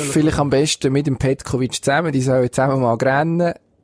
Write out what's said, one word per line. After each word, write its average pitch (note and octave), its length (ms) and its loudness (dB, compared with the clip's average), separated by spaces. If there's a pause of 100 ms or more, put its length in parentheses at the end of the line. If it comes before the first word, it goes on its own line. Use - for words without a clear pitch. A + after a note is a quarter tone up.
Vielleicht D3+ 300 2
am C#3+ 100 0
besten C3+ 420 2
mit C#3+ 140 0
dem C3+ 120 -2
Petkovic C3 640 -2
zusammen, D3+ 280 0
die C3+ 100 0
sollen B2+ 300 0
zusammen C3+ 300 0
mal A#2 140 2
rennen, D#3+ 580 0 (300)